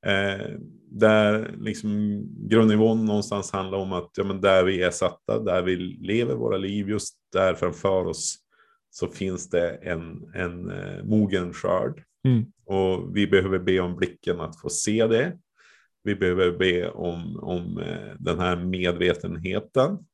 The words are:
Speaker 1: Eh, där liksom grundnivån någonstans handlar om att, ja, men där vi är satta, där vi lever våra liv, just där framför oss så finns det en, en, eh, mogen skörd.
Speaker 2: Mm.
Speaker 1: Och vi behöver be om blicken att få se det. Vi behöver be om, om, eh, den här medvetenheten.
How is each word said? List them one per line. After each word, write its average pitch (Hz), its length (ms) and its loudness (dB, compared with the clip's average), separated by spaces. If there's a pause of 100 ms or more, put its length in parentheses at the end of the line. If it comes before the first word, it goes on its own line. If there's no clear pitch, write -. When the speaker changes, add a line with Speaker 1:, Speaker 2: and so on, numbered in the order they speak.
Speaker 1:
Eh, 98 420 0 (420)
där 107 680 4
liksom 104 640 -4 (260)
grundnivån 110 580 6
någonstans 104 460 -2
handlar 95 260 -4
om 95 140 -4
att, 90 240 -6
ja, 101 80 -2
men 98 160 -4
där 95 240 6
vi 92 180 2
är 90 80 2
satta, 95 520 -2
där 92 200 0
vi 92 140 0 (240)
lever 117 340 0
våra 117 220 -2
liv, 98 340 -4
just 107 240 -4 (180)
där 92 220 2
framför 92 520 0
oss - 300 -6 (540)
så - 180 -6
finns 92 420 -6
det 87 200 0
en, 82 520 -8 (120)
en, 90 360 -6
eh, 95 340 -10
mogen 101 480 2
skörd. 87 500 -2 (220)
Speaker 2:
Mm. 123 200 4 (220)
Speaker 1:
Och 92 500 0
vi 101 100 2
behöver 95 320 4
be 92 220 2
om 90 160 -2
blicken 87 440 -4
att 80 200 -10
få - 80 -8
se 110 380 0
det. 120 260 2 (720)
Vi 101 100 0
behöver 92 440 2
be 87 320 2
om, 85 520 -6
om, 87 360 -6
eh, 50 400 -8
den 76 200 -2
här 90 180 0
medvetenheten. 90 1400 0 (160)